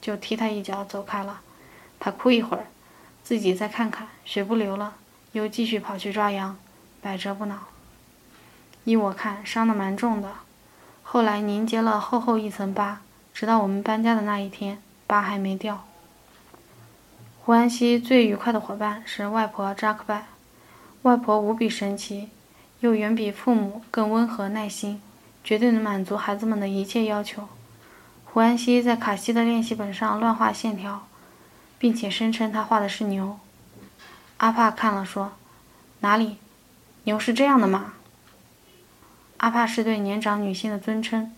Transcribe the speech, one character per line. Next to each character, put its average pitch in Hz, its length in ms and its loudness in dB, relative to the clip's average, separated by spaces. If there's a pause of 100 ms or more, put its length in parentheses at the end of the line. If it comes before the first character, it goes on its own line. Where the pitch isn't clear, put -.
就 208 160 -6
踢 202 200 -6
他 220 100 0
一 208 160 -4
脚 196 220 -6
走 202 180 -8
开 196 220 -6
了。 196 160 -12 (580)
他 - 100 -4
哭 202 220 2
一 233 100 6
会 - 160 -2
儿， 180 100 -6 (580)
自 226 160 0
己 190 120 4
再 185 140 -2
看 220 240 -2
看， 220 160 -10 (180)
血 202 200 -4
不 208 100 -2
流 202 220 0
了， 208 180 -8 (380)
又 214 160 -2
继 226 180 -2
续 220 140 -2
跑 196 180 -8
去 202 140 -6
抓 208 180 0
羊， 196 260 -6 (440)
百 196 180 -6
折 196 160 -6
不 208 120 -8
挠。 202 100 -8 (1300)
依 226 100 2
我 208 180 2
看， 202 320 -8
伤 226 220 0
得 226 80 4
蛮 196 220 -2
重 220 260 -2
的， 196 80 -10 (720)
后 240 200 0
来 208 180 2
凝 208 260 -2
结 226 140 0
了 220 180 2
厚 240 220 -2
厚 226 180 2
一 214 100 -4
层 196 240 -4
疤， 202 280 -4 (320)
直 - 120 -8
到 226 140 4
我 202 80 2
们 196 160 -2
搬 220 180 0
家 226 140 4
的 220 60 2
那 208 180 -2
一 196 100 -6
天， 202 320 -8 (260)
疤 208 140 4
还 202 160 -2
没 190 200 -2
掉。 202 280 -8 (1600)
胡 233 100 2
安 233 160 6
西 240 300 2
最 240 260 6
愉 208 120 2
快 240 160 -2
的 220 80 -2
伙 - 160 -8
伴 208 280 -4
是 - 240 -8
外 220 200 0
婆 196 260 -6
扎 214 180 -2
克 214 140 -14
拜， 214 200 -6 (760)
外 247 140 6
婆 214 240 2
无 208 120 2
比 226 160 0
神 202 280 -4
奇， 202 320 -10 (520)
又 233 140 4
远 214 220 2
比 208 160 -2
父 247 220 0
母 208 360 0
更 214 200 0
温 226 180 4
和 208 220 -6
耐 214 180 -4
心， 208 320 -8 (420)
绝 214 160 2
对 240 120 6
能 220 120 4
满 202 220 -2
足 190 140 -4
孩 202 180 -2
子 208 80 -4
们 220 160 2
的 196 80 -2
一 196 160 -2
切 220 220 0
要 208 160 0
求。 208 260 -12 (800)
胡 - 140 2
安 233 180 6
西 240 240 4
在 240 120 4
卡 226 220 0
西 214 160 -2
的 233 120 4
练 233 180 2
习 226 120 -4
本 202 200 -6
上 214 260 0
乱 226 140 4
画 220 180 2
线 214 240 -4
条， 202 300 -10 (720)
并 233 160 4
且 214 160 -4
声 226 200 0
称 226 220 -2
他 214 100 0
画 214 160 2
的 202 80 2
是 196 180 -4
牛。 196 340 -4 (960)
阿 226 160 4
帕 226 180 4
看 226 220 0
了 196 140 -4
说 196 260 -6 (680)
：“哪 208 180 4
里？ 220 180 -2 (680)
牛 214 140 0
是 233 140 0
这 254 140 4
样 277 120 6
的 214 80 6
吗？” 190 280 0 (1400)
阿 226 120 2
帕 233 160 2
是 226 180 -2
对 220 140 0
年 202 200 -2
长 208 240 0
女 196 120 -2
性 214 160 -6
的 208 80 -4
尊 220 240 -4
称。 220 360 -4